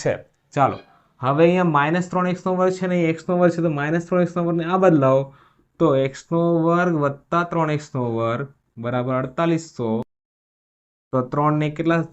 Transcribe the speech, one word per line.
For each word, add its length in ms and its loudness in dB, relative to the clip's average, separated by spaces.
છે. 100 0
ચાલો, 240 0
હવે 220 2
અહીંયા 200 4
માઇનસ 460 0
ત્રણ 180 -2
એક્સનો 300 -4
વર્ગ 200 0
છે 100 -4
ને, 80 -2
અહીં 140 2
એક્સનો 280 -4
વર્ગ 180 4
છે 60 -4
તો 80 0
માઇનસ 380 -2
ત્રણ 140 0
એક્સનો 240 -2
વર્ગને 200 -2
આ 120 -2
બદલાવો, 560 4
તો 160 4
એક્સનો 440 -2
વર્ગ 260 2
વત્તા 400 -2
ત્રણ 280 -2
એક્સનો 400 -4
વર્ગ 360 -4
બરાબર 360 -4
અડતાલીસો. 760 -2
તો 80 0
ત્રણ 360 0
ને 120 -2
કેટલા? 440 -2